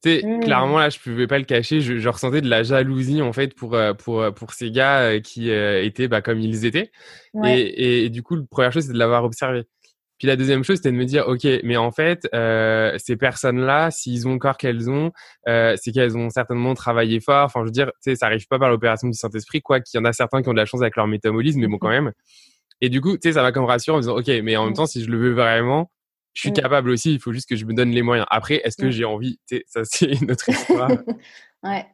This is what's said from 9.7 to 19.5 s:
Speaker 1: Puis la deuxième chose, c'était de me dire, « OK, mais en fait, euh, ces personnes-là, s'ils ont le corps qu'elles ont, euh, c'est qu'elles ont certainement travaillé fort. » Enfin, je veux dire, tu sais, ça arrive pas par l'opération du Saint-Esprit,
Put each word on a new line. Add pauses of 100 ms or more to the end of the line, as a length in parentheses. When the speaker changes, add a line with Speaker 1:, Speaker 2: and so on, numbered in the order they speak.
Speaker 1:
Puis
la
deuxième
chose,
c'était
de
me
dire, «
OK, (160)
mais
en
fait,
euh,
ces
personnes-là,
s'ils
ont
le
corps
qu'elles
ont, (360)
euh,
c'est
qu'elles
ont
certainement
travaillé
fort. »
Enfin,
je
veux
dire, (160)
tu
sais,
ça
arrive
pas
par
l'opération
du
Saint-Esprit,